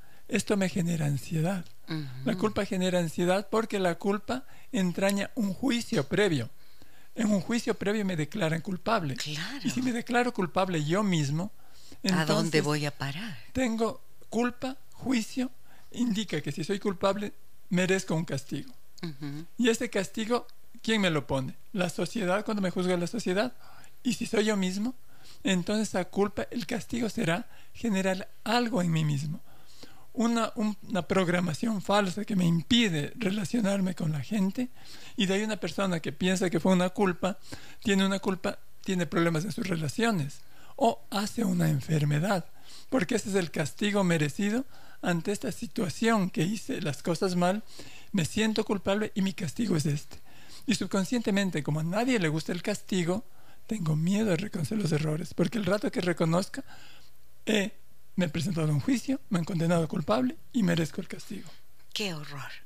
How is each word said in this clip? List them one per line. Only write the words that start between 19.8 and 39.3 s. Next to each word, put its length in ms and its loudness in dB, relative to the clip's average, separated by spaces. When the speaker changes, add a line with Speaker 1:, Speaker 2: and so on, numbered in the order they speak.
Speaker 1:
castigo, 560 -2
¿quién 180 2
me 100 4
lo 160 0
pone? 280 -2
La 160 2
sociedad, 560 0
cuando 180 0
me 80 2
juzga 260 2
la 100 0
sociedad. 460 0
Y 120 2
si 120 -4
soy 200 4
yo 100 4
mismo, 380 0
entonces 460 2
esa 160 0
culpa, 440 0
el 160 -4
castigo 420 -2
será 380 0
generar 540 0
algo 400 2
en 80 2
mí 140 4
mismo. 360 0
Una, 420 2
un, 200 0
una 140 0
programación 760 2
falsa 440 2
que 120 0
me 80 4
impide 720 4
relacionarme 760 2
con 180 0
la 80 -2
gente, 480 0
y 100 4
de 80 2
ahí 100 2
una 140 -2
persona 420 0
que 120 -4
piensa 380 2
que 100 2
fue 120 6
una 180 6
culpa, 480 2
tiene 240 4
una 120 2
culpa, 400 -2
tiene 220 2
problemas 380 4